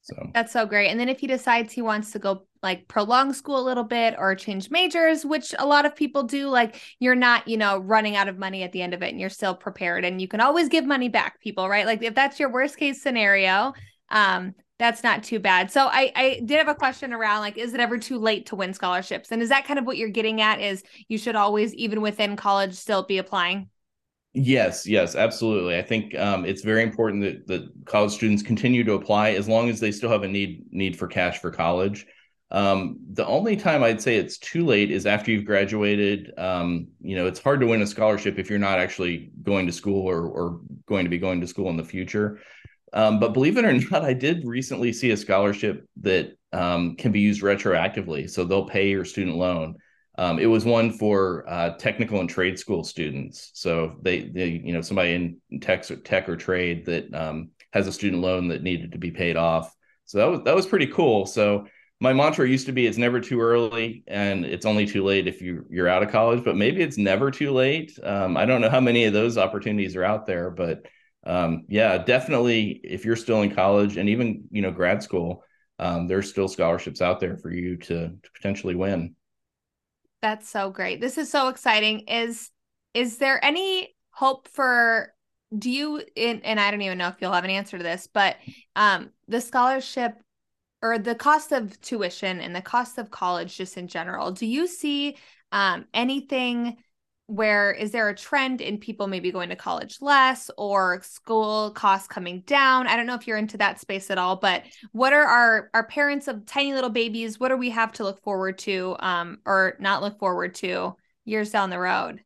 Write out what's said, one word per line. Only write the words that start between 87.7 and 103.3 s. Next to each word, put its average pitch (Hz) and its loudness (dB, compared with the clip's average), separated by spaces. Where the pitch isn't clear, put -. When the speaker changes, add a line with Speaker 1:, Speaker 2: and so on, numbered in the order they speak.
Speaker 2:
to 175 -8
this, 175 -6
but, 196 0
um, 196 2
the 233 -2
scholarship 254 0
or 226 0
the 226 -2
cost 302 2
of 220 -4
tuition 185 -6
and 175 -10
the 185 -6
cost 240 -4
of 214 -10
college 175 -4
just 185 -10
in 180 -12
general, 175 -6
do 190 -8
you 269 -2
see, 285 -4
um, 196 0
anything 247 -2
where, 208 2
is 208 -6
there 220 0
a 202 -4
trend 262 -2
in 208 -6
people 208 -8
maybe 180 -4
going 175 -6
to 180 -6
college - -8
less 269 2
or 190 0
school 214 -2
costs 190 0
coming 180 -10
down? 262 4
I 226 2
don't 233 -2
know 247 -6
if 240 -10
you're 220 -2